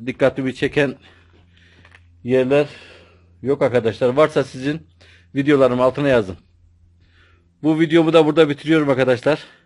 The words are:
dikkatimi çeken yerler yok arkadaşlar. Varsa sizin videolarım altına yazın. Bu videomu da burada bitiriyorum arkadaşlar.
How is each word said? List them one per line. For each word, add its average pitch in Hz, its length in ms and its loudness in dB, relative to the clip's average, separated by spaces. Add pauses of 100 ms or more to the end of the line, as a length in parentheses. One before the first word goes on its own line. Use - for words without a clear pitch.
dikkatimi 127 480 -4
çeken 139 420 -4 (1300)
yerler 131 420 0 (760)
yok 139 200 -4
arkadaşlar. 120 460 -2
Varsa 151 360 0
sizin 139 420 -8 (480)
videolarım 135 460 2
altına 131 280 0
yazın. 101 280 0 (1300)
Bu 156 180 0
videomu 160 320 2
da 160 140 6
burada 151 220 2
bitiriyorum 151 400 -2
arkadaşlar. 127 560 0 (220)